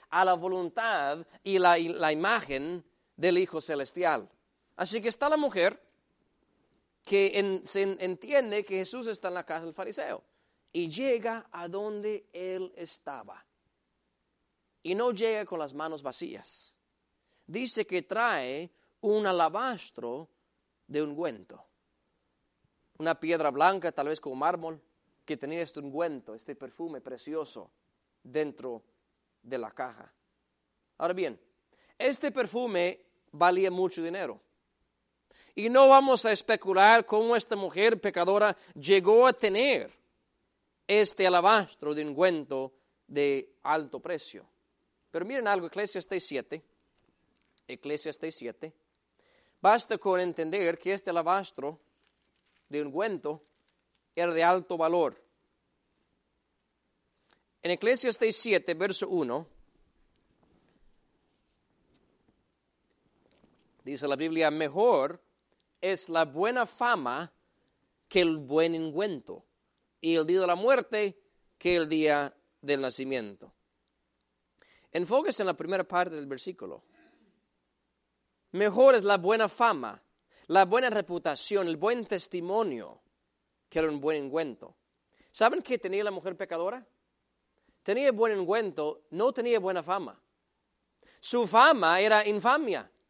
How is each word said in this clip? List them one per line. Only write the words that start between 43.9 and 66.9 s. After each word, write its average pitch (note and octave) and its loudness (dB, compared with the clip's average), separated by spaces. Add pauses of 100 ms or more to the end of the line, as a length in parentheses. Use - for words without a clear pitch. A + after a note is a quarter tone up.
precio. - -12 (640)
Pero E3+ -6
miren A#3+ -4
algo, F#3 0
Eclesiastés F#3+ -6
siete, C#3+ -8 (1040)
Eclesiastés D3 -8
siete, A#2 -12 (880)
basta A3 2
con F#3 2
entender E3+ -2
que F#3 -2
este G3 -6
alabastro E3+ -2 (880)
de C#3+ -4
ungüento D3+ -6 (720)
era E3+ 0
de E3 2
alto F3 2
valor. D#3+ 0 (2500)
En E3+ -4
Eclesiastés A3+ 0
siete, F#3 0
verso F#3+ -4
uno, D#3 -2 (4000)
dice C#3 -6
la C#3 0
Biblia, D#3+ 2
"Mejor D#3 0 (580)
es F#3 -4
la E3 2
buena G#3 -2
fama E3 -4 (800)